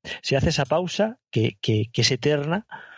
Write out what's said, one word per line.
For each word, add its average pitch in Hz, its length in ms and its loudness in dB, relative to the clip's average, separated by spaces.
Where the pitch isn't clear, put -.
se - 160 0
hace 151 120 4
esa 143 160 0
pausa 180 540 0
que, 113 320 0
que, 107 300 0
que 131 100 -2
es 117 100 4
eterna 147 540 0